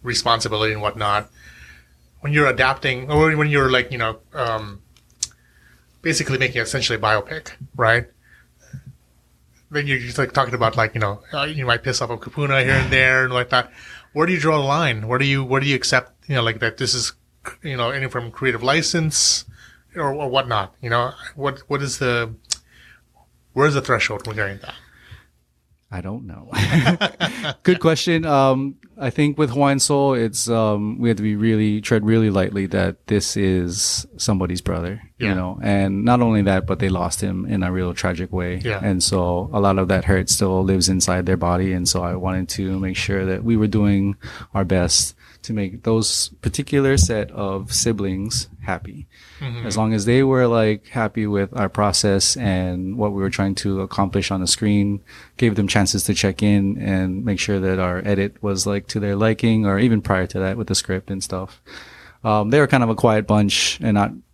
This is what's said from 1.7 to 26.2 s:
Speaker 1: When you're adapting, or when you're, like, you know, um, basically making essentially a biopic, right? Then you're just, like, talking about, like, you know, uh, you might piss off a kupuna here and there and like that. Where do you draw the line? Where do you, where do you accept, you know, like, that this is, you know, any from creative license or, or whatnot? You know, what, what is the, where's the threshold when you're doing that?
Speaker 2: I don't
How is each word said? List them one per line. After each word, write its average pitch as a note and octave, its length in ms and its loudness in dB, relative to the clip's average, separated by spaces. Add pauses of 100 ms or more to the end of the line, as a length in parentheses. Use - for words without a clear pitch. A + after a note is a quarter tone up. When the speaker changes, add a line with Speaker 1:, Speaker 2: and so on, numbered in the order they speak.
Speaker 1:
When D3 120 -6
you're D3 160 4
adapting, C3 600 0
or D#3 260 4
when D3+ 140 2
you're, C#3 220 2
like, B2 200 2
you B2+ 60 -6
know, A2 220 -2 (140)
um, A2 480 -4 (1200)
basically D3+ 360 -2
making B2+ 240 0
essentially A#2+ 360 -2
a G#2 40 -4
biopic, G#2+ 500 -2 (240)
right? A#2+ 300 2 (1700)
Then D3 140 -4
you're C3+ 140 0
just, A#2+ 180 -8
like, C3+ 140 -2
talking B2+ 240 0
about, A2+ 220 0
like, A2 180 0
you A2+ 60 -2
know, G#2 200 -4 (120)
uh, C#3+ 100 -4
you D3+ 220 -6
might A#2 180 0
piss C3 180 -2
off A#2+ 80 -4
a A#2+ 80 -6
kupuna C3+ 460 -2
here C3 120 2
and C3 160 0
there C3 340 4
and B2+ 80 -4
like B2 160 -2
that. B2 220 0 (420)
Where D#3 120 2
do F3+ 80 0
you E3+ 60 0
draw D#3 180 2
the C#3+ 60 0
line? C3+ 440 0
Where B2 120 0
do C#3 60 2
you, C#3 180 2
where C3 180 0
do C#3 60 0
you C#3 80 2
accept, B2+ 380 0 (160)
you C#3 60 -2
know, B2 80 0
like, A2 160 -2
that A2+ 180 -2
this C3 160 -2
is, A#2+ 200 -4 (480)
you C#3 160 -8
know, A#2 140 -2
any C3+ 160 -4
from A#2+ 240 -8
creative A#2+ 320 -2
license D#3 800 0 (500)
or, D3 180 -2
or D3 160 -4
whatnot? A#2+ 520 0
You A#2+ 80 -6
know, A#2+ 220 0 (240)
what, C#3 320 -4
what C#3 140 -2
is C3+ 180 -6
the, A#2+ 340 0 (1200)
where's C#3+ 220 4
the C3+ 60 0
threshold A2 440 -2
when A2 120 -8
you're G#2 100 -2
doing G2+ 140 -10
that? - 120 -16 (1160)
Speaker 2:
I F#2 100 -10
don't F#2+ 260 -10